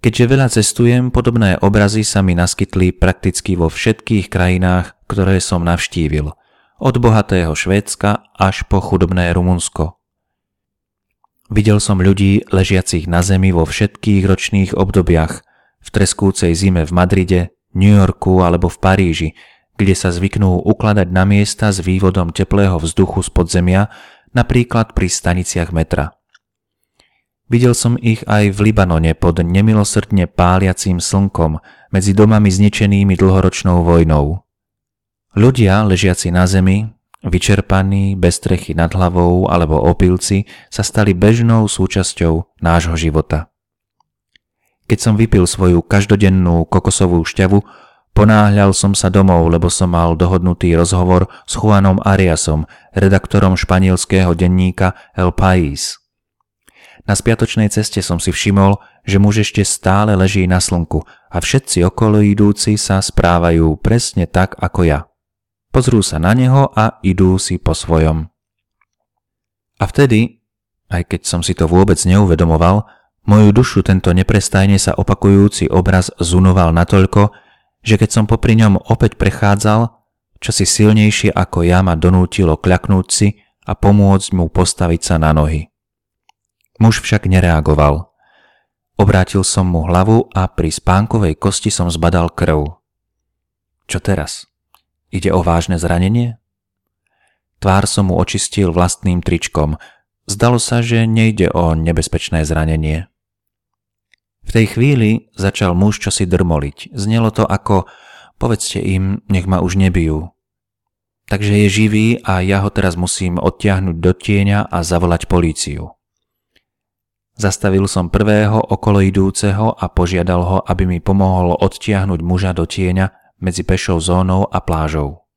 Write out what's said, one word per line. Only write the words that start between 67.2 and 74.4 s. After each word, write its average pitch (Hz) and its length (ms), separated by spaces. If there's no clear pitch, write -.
si - 180
po - 140
svojom. 80 560
A 101 80
vtedy, 120 560
aj 87 160
keď - 160
som - 240
si 87 80
to 80 160
vôbec 92 320
neuvedomoval, 90 800
moju 104 240
dušu 113 320
tento 92 240
neprestajne 98 640